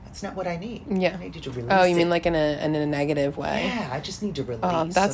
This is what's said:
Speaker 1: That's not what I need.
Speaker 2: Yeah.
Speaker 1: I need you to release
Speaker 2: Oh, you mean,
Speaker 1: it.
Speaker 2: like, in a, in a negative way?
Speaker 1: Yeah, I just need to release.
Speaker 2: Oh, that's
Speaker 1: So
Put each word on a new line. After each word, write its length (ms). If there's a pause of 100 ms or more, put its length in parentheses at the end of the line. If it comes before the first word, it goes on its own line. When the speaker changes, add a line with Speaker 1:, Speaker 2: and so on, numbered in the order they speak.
Speaker 1:
That's 180
not 140
what 100
I 100
need. 320
Speaker 2:
Yeah. 300
Speaker 1:
I 60
need 100
you 60
to 100
release 220
Speaker 2:
Oh, 100
you 140
mean, 100
Speaker 1:
it. 40
Speaker 2:
like, 140
in 120
a, 280
in 120
a 100
negative 500
way? 300
Speaker 1:
Yeah, 260
I 60
just 240
need 140
to 80
release. 180
Speaker 2:
Oh, 220
that's 100
Speaker 1:
So 60 (140)